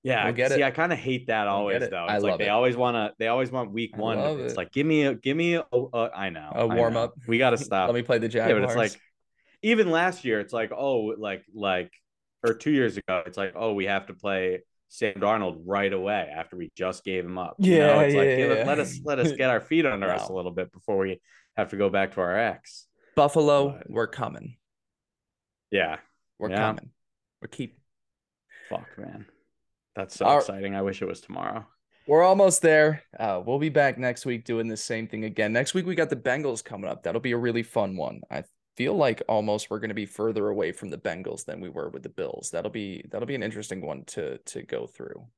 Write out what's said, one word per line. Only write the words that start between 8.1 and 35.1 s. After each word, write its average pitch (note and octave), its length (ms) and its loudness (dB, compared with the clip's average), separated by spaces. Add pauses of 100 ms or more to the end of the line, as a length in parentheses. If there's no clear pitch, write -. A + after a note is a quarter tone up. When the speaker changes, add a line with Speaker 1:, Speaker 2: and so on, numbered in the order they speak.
Speaker 2:
the A2+ 100 0
Speaker 1:
Yeah, A2+ 200 2
but A2+ 140 4
it's G2+ 100 0
Speaker 2:
Jaguars. - 40 0 (180)
Speaker 1:
like, - 60 -20 (600)
even A3 300 4
last F3 320 0
year, A2 160 2
it's G2 120 -8
like, A2+ 240 -2
"Oh," A#2 420 0
like, G2 260 -8 (100)
like, F#2 380 -2 (520)
or A2+ 100 4
two - 180 0
years A#2+ 240 4
ago, F#2 300 -2
it's F#2 120 -10
like, G2 160 -4
"Oh, G#2+ 200 -2
we G2 100 -2
have G2 240 0
to F#2+ 60 -16
play F#2 480 -2 (260)
Sam G#2 260 -4
Darnold G2+ 500 0
right G2 280 0
away F#2+ 420 -2
after E2 220 -10
we E2+ 200 -10
just F#2 280 -6
gave F#2 200 -2
him F#2 140 -8
up." F2+ 220 -8
You F#3 180 8
know, D3 160 8
Speaker 2:
Yeah, D3 60 8
Speaker 1:
it's C#3+ 160 6
like, C#3 100 6
Speaker 2:
yeah, C3 100 4
Speaker 1:
give C#3 140 4
it, C3 80 4
Speaker 2:
yeah. A#2 80 2
Speaker 1:
let D3 140 2
us, C3 240 -6
let C#3+ 160 0
us C3+ 120 4
Speaker 2:
<laughs> B2+ 60 -6
Speaker 1:
get C3 120 2
our A#2 100 2
feet D#3+ 260 2
under G2 240 0
us G2 180 -2
Speaker 2:
No. F#2+ 60 -6
Speaker 1:
a - 20 -2
little F2+ 140 -4
bit F2+ 220 -4
before G2 260 -2
we F#2+ 220 0 (360)
have G2 140 -2
to G2+ 60 -6
go G2+ 120 4
back F#2+ 260 0
to G2 60 -4
our F2+ 160 0
ex. - 520 -4 (260)
Speaker 2:
Buffalo, D3 540 4 (100)
Speaker 1:
But - 100 -18
Speaker 2:
we're A2+ 200 -2
coming. - 480 -10 (1120)
Speaker 1:
Yeah. E2 280 0 (400)
Speaker 2:
We're G2 120 -4
Speaker 1:
Yeah. F#2+ 60 -2
Speaker 2:
coming. A2 340 -2 (500)
We're - 80 -14
keep- - 300 -10 (880)
Speaker 1:
Fuck, - 300 -10
man. - 280 -16 (680)
That's G2 220 -10
so - 100 -2
Speaker 2:
Our C#3+ 120 8
Speaker 1:
exciting. G2 360 -2
I G2 80 -2
wish G2 200 -2
it F#2+ 40 -2
was F2+ 140 -8
tomorrow. G2 460 -8 (400)
Speaker 2:
We're D#3 160 8
almost F#3+ 400 6
there. D#3 400 6 (160)
Uh, G2 260 -2
we'll B2+ 140 0
be D#3 100 0
back C#3 300 2
next B2 280 -2
week A#2+ 180 -4
doing A2+ 220 -2
the A2 100 -6
same A2+ 300 -6
thing A2 180 -8